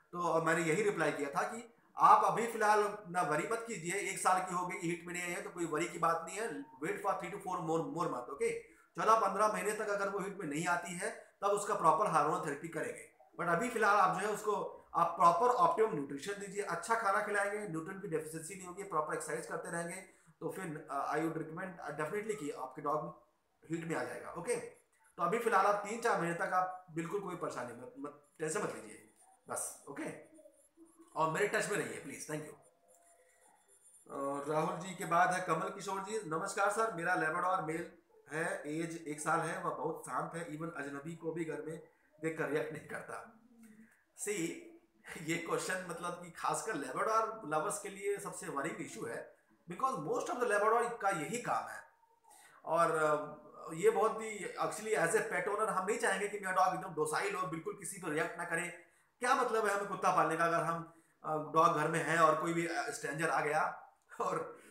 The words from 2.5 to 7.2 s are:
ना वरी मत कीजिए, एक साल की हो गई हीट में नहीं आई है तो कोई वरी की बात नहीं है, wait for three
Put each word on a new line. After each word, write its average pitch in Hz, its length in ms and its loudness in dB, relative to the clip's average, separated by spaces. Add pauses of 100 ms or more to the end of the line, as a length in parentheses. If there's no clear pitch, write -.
ना 175 140 0
वरी 165 300 0
मत 226 160 -4
कीजिए, 180 260 -4
एक 185 240 -4
साल 185 220 4
की 180 140 -4
हो 175 120 0
गई 180 120 -6
हीट 170 280 -2
में 175 80 -8
नहीं 175 80 -4
आई 175 80 -4
है 190 120 -4
तो 202 80 -10
कोई 170 160 -4
वरी 156 220 0
की 175 100 -8
बात 165 260 2
नहीं 190 120 -10
है, 226 120 -2 (360)
wait 196 160 -2
for 196 120 0
three 175 200 -6